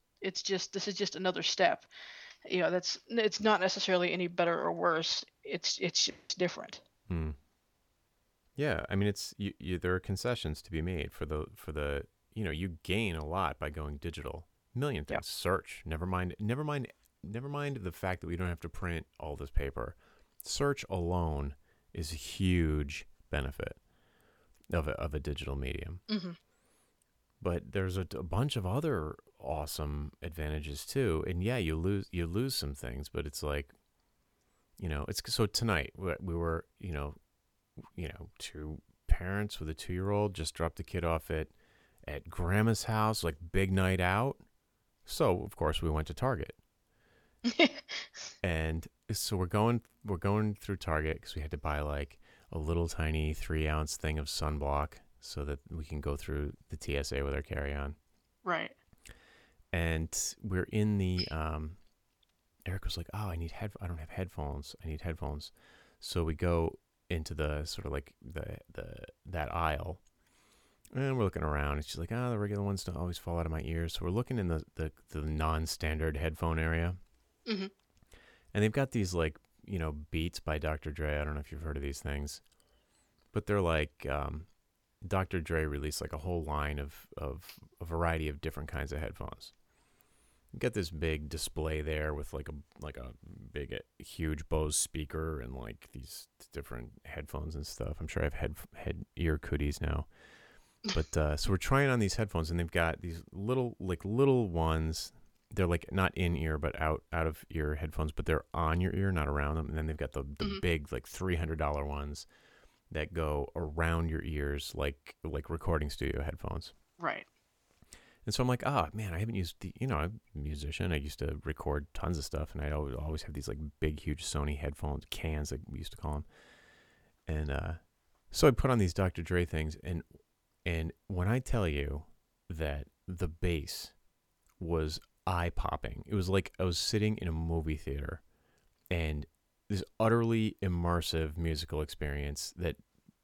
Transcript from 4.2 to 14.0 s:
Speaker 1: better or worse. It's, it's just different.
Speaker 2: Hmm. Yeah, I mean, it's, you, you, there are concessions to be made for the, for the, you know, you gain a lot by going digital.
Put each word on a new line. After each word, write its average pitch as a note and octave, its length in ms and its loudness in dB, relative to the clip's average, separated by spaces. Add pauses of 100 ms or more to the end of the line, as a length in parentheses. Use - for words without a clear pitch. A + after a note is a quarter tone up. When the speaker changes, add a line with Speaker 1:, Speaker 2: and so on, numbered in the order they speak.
Speaker 1:
better E3+ 340 4
or E3+ 100 2
worse. E3+ 520 2 (200)
It's, - 340 -2
it's F3+ 280 2
just - 320 -6
different. - 420 -2 (280)
Speaker 2:
Hmm. D#2+ 220 0 (1200)
Yeah, C#3 340 0
I - 80 0
mean, G2+ 120 6
it's, - 280 -4
you, G2+ 220 -2
you, F2 200 -2
there F2+ 160 4
are F2+ 60 2
concessions G2 600 -2
to - 80 -16
be D#2+ 100 0
made E2+ 320 -2
for - 140 -4
the, D2+ 180 -2 (100)
for - 180 -12
the, C#2+ 320 -2 (300)
you A2 100 -2
know, E2+ 60 0
you E2 320 -2
gain G2 340 0
a D2+ 100 -4
lot F2 320 0
by D2+ 100 -4
going D2+ 300 -6
digital. - 480 -8 (280)